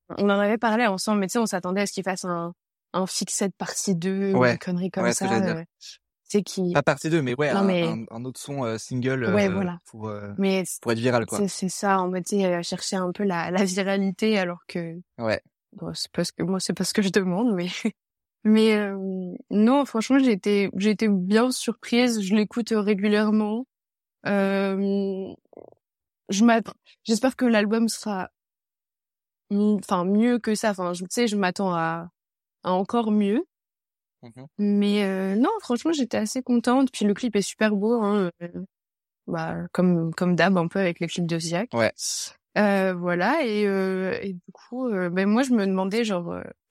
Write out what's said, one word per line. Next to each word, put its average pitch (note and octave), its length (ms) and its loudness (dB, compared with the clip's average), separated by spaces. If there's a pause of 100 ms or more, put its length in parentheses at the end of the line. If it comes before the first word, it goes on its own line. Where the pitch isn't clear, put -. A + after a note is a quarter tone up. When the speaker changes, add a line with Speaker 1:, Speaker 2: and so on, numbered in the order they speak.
(180)
Speaker 1:
on G3+ 120 2
en G3+ 100 2
avait G#3 180 2
parlé A3+ 300 2
ensemble, G#3 320 0
mais G3 80 0
tu - 60 -8
sais, A#3+ 60 0
on A#3 60 2
s'attendait F#3 360 -2
à G3+ 40 0
ce G3 80 -4
qu'il F#3+ 100 -6
fasse F#3 220 -4
un, E3+ 280 -4 (400)
un F#3 120 0
Fixette F#3+ 520 -4
partie - 380 -4
deux F#3+ 380 -2
ou F#3+ 60 4
Speaker 2:
Ouais. B2 140 6
Speaker 1:
une - 60 -4
connerie F3+ 320 -4
comme - 120 -4
Speaker 2:
Ouais, A#2+ 100 2
ce F#3+ 120 -2
que G3 40 0
Speaker 1:
ça, - 100 2
Speaker 2:
j'allais F#3+ 140 2
dire. E3 80 -6
Speaker 1:
euh, - 20 -12 (600)
c'est - 180 0
qui F3+ 320 -2
Speaker 2:
Pas D3+ 100 4
partie - 260 0
deux, D#3+ 120 4
mais B2 160 0
ouais, D3 160 2
Speaker 1:
Non, G3 60 2
Speaker 2:
un, G3 60 2
Speaker 1:
mais F3+ 220 2
Speaker 2:
un, A2+ 220 -6
un A#2 160 -12
autre B2+ 140 -10
son, C#3 240 -6
euh, A2+ 140 -2
single, B2+ 480 -2 (100)
Speaker 1:
Ouais, G3+ 140 4
Speaker 2:
euh, - 40 0
Speaker 1:
voilà. F3+ 320 -4
Speaker 2:
pour, - 220 -12
euh, G#3 300 -8
Speaker 1:
Mais F#3+ 260 0
c-, - 180 -10
Speaker 2:
pour A#2+ 120 0
être A2+ 60 -2
viral, A#2+ 260 2
quoi. G#2+ 140 -4
Speaker 1:
c'est, G2+ 100 0
c'est - 200 -6
ça, G3 300 0
en F#3 100 -2
mode, F#3 140 -4
tu G#3 160 -4
sais, G3 60 2
euh, F3 180 0
chercher - 320 -6
un F3+ 160 -2
peu G#3 140 -6
la, E3+ 260 -2
la F#3 140 2
viralité G3 760 0
alors F3 280 -4
que E3 280 -8 (240)
Speaker 2:
Ouais. A2 220 0 (320)
Speaker 1:
bon, E3 200 -12
c'est - 180 -8
pas F3 120 -2
ce - 80 -6
que, - 100 -8
moi, F#3 180 -2
c'est - 140 -2
pas F3+ 120 -4
ce - 100 -4
que A3 80 2
je F#3+ 60 0
demande, F#3+ 440 0
mais, F3+ 140 -2
<laughs> - 280 -6 (480)
mais, A3 320 6
euh, G3+ 200 -2 (560)
non, B3 340 4
franchement, A#3+ 320 2
j'ai C4 140 6
été, G3+ 460 2
j'ai G3 120 2
été G#3+ 200 2
bien G3+ 420 2
surprise. A#3+ 680 0
Je F#3+ 120 -2
l'écoute, G#3+ 380 0
euh, A3 100 2
régulièrement. G#3+ 840 2 (600)
Euh, G3 1000 0 (1000)
je G#3 160 4
m'attends, A#3 280 4 (300)
j'espère A#3 320 0
que - 100 -4
l'album A3+ 440 2
sera G3 400 -6 (1200)
m-, G#3 320 2
enfin, F3+ 220 0
mieux A3 340 4
que A3 160 -2
ça. G#3+ 160 0
Enfin, F3+ 220 -4
je, F3 100 -8
tu F3+ 80 -8
sais, A#3+ 160 2
je G#3+ 80 -4
m'attends F#3+ 380 0
à, E3 340 -2 (560)
à F3+ 80 -2
encore G#3+ 400 0
mieux. G#3 320 2 (800)
Speaker 2:
Mhm. B2+ 240 -20 (120)
Speaker 1:
Mais, G3+ 440 2
euh, F#3+ 320 0
non, B3+ 140 2 (120)
franchement, B3 320 -2
j'étais B3 240 -2
assez G#3+ 260 -4
contente. B3 480 2
Puis - 140 -2
le G#3 80 4
clip A3 220 -2
est G3+ 60 4
super G#3+ 340 0
beau, A3 260 0
hein, G3+ 280 2 (140)
euh, F3 40 -8 (800)
bah, E3 280 -4 (180)
comme, E3+ 400 2
comme F3+ 220 0
d'hab, F3+ 220 4
un E3+ 100 2
peu G3 120 -4
avec F3 200 -2
les E3+ 80 -2
clips E3+ 200 -4
de E3 120 -2
Ziak. E3+ 340 -4
Speaker 2:
Ouais. A#2 180 2 (640)
Speaker 1:
Euh, G3 360 2
voilà, F3+ 520 0
et, G#3 200 0
euh, F#3+ 560 -2
et G3 120 -8
du F3 80 -14 (100)
coup, - 380 -8
euh, F#3 200 -2
ben, F#3 160 0
moi, G#3+ 160 4
je C4+ 100 0
me G#3+ 140 4
demandais, F#3+ 380 0
genre, F3+ 300 -2
euh, F3+ 100 -8 (280)